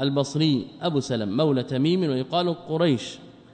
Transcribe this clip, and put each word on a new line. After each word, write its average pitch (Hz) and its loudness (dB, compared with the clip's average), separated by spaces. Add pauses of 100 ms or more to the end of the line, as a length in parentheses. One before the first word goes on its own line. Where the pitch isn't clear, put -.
البصري 139 0 (140)
أبو 160 0
سلمة 120 -2
مولى 135 2
تميم، 139 2
ويقال 147 0
قريش، 160 0 (360)